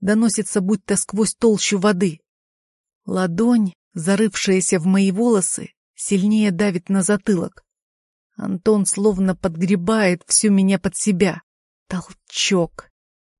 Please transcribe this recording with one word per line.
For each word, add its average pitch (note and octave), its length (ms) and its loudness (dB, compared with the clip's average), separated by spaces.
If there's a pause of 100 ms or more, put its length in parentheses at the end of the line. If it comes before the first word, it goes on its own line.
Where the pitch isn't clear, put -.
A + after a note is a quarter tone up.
доносится G#3+ 640 0
будто G3 340 -2
сквозь - 380 -2
толщу G#3 440 0
воды. F3+ 420 0 (840)
Ладонь, F#3+ 680 0 (180)
зарывшаяся F#3+ 840 0
в D#3+ 80 -2
мои G3 240 2
волосы, G#3+ 640 -2 (200)
сильнее G#3 560 0
давит F3+ 380 -2
на G3 140 0
затылок. G3+ 600 -2 (760)
Антон G3+ 500 0
словно F#3+ 500 0
подгребает F3+ 880 0
всю - 240 2
меня G3 280 2
под - 180 -4
себя. F#3 460 -2 (460)
Толчок, - 1040 -4 (480)